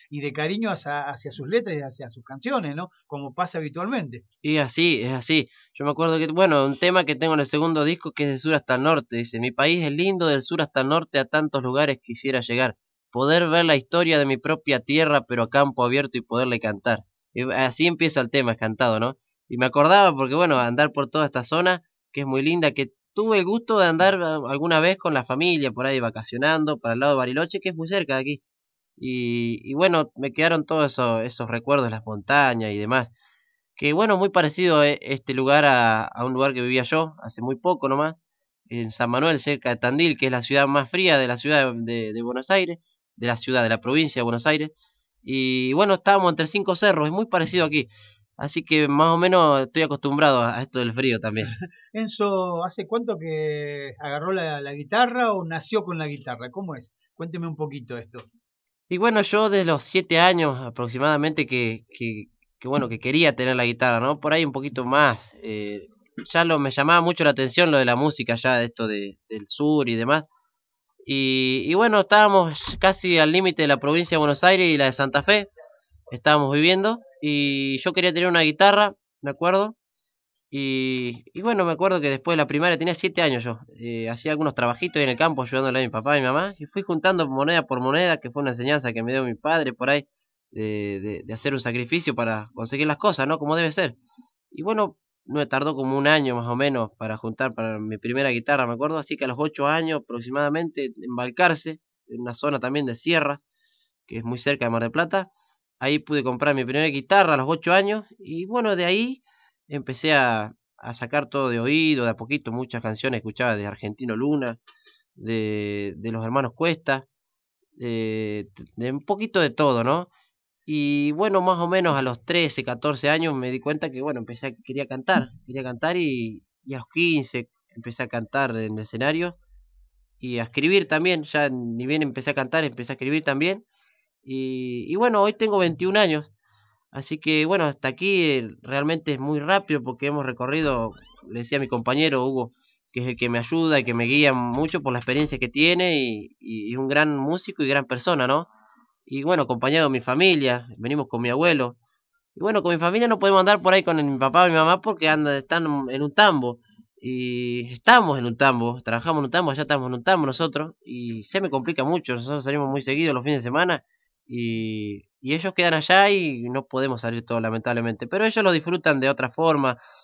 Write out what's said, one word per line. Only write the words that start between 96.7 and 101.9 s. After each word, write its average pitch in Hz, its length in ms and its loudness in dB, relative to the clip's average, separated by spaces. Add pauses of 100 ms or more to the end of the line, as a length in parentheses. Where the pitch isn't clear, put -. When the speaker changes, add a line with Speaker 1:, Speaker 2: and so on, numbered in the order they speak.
Speaker 2:
para 110 180 -6
juntar 113 380 -6
para 110 240 -6
mi 107 200 -8
primera 131 320 -2
guitarra, 123 360 0
me 117 60 -2
acuerdo, 147 260 -4
así 147 180 -8
que 139 100 -4
a - 20 -2
los 123 100 -4
ocho 147 300 -2
años 160 320 0
aproximadamente, 143 880 -4
en 123 280 -10
Balcarce, 156 640 -2 (300)